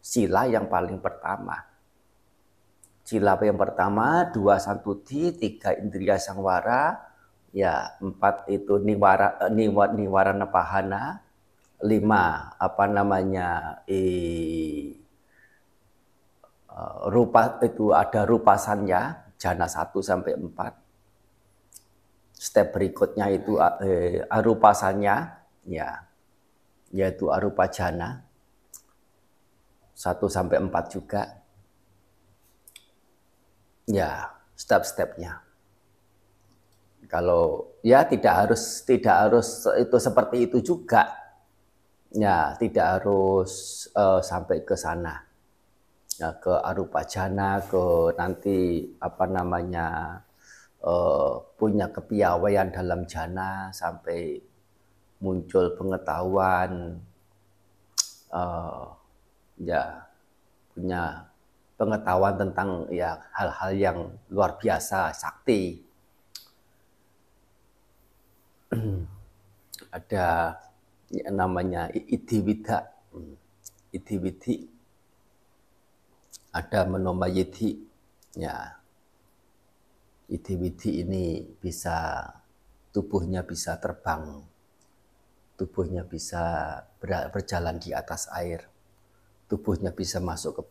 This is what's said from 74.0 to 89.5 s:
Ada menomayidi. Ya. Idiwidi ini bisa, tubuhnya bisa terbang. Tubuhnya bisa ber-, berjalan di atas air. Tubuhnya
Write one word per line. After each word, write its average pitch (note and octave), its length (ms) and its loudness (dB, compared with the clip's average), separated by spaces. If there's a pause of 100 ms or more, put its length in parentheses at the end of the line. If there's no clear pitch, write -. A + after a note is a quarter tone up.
Ada F2+ 320 -2
menomayidi. F#2 960 -2 (560)
Ya. - 400 -10 (1500)
Idiwidi F2+ 720 -6
ini F2 480 -4 (160)
bisa, E3 640 -6 (640)
tubuhnya F#2 480 -4
bisa E2+ 400 -8
terbang. D2+ 640 -8 (1120)
Tubuhnya F2+ 480 -6
bisa E2 720 -6 (240)
ber-, - 320 -6
berjalan E2+ 480 -6
di E2 160 -8
atas - 400 -10
air. F2 320 -8 (800)
Tubuhnya G2 480 -2